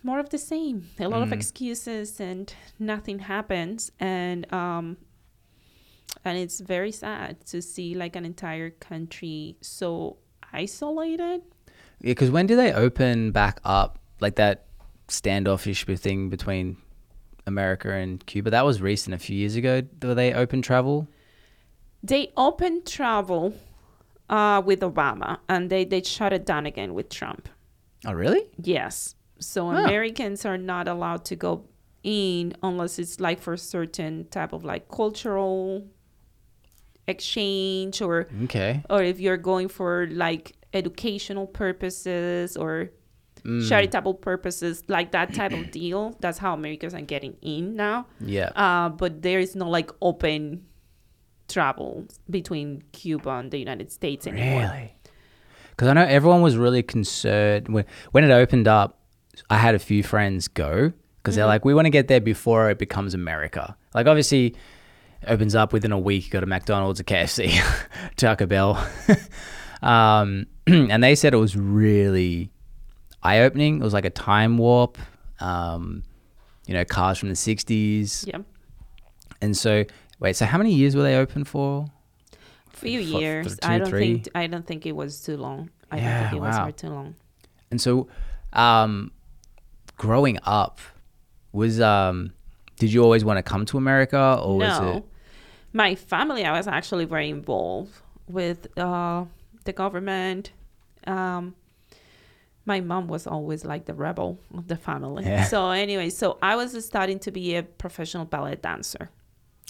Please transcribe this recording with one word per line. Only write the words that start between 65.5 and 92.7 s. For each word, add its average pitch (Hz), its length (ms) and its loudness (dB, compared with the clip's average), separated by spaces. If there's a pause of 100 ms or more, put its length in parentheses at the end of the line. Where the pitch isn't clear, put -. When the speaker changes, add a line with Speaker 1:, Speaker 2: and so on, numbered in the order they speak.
Speaker 2:
up 107 160 4
within 107 180 2
a 101 80 0
week, 98 280 2
you - 40 -8
go 101 100 0
to 92 60 -2
McDonald's, 95 540 0
a 90 40 -8
K 98 120 0
F 87 140 2
C, 85 280 2 (300)
<laughs> - 280 -14
Taco 110 300 4
Bell. 98 320 4 (300)
<laughs> 214 100 8 (640)
Um, 107 640 6 (100)
<clears throat> - 120 -4
and 123 340 8
they 135 140 8
said 143 180 6
it 113 40 8
was 104 180 4
really 98 960 4 (720)
eye-opening. 135 560 6
It - 20 -2
was 107 100 2
like 101 120 2
a 92 60 0
time 113 460 4
warp, 120 400 6 (440)
um, 85 640 -4 (640)
you 92 60 -4
know, 87 100 2
cars 92 340 0
from 98 120 -6
the 92 40 -4
sixties. 107 920 -2
Speaker 1:
Yeah. 196 140 -12 (1000)
Speaker 2:
And 104 160 0
so, 107 280 4 (360)
wait, 95 160 0
so - 100 2
how 131 120 2
many 214 140 4
years 139 220 6
were 143 80 2
they 135 140 4
open 135 260 0
for? 143 440 -4 (840)
Speaker 1:
Few 233 320 -6
Speaker 2:
For 156 160 -2
Speaker 1:
years. 156 300 -2
Speaker 2:
th-, 95 160 -8
Speaker 1:
I 170 140 2
Speaker 2:
two, - 20 -
Speaker 1:
don't 185 100 -2
Speaker 2:
three? 101 100 0 (180)
Speaker 1:
think, 110 180 -8
I 170 100 -2
don't 170 180 -8
think 160 220 -10
it 156 80 -6
was 143 260 -8
too 151 160 -8
long. 135 340 -10 (200)
I - 60 -8
don't 113 80 -2
Speaker 2:
Yeah, 117 160 0 (100)
Speaker 1:
think - 40 -4
it - 60 -4
was 110 160 0
Speaker 2:
wow. 104 100 0
Speaker 1:
for 151 60 -6
too - 180 -12
long. 147 240 -12 (580)
Speaker 2:
And 120 80 -2
so, 127 260 2 (460)
um, 110 580 4 (840)
growing 117 480 4
up, 101 340 2 (720)
was, 113 300 0
um, 92 500 4 (480)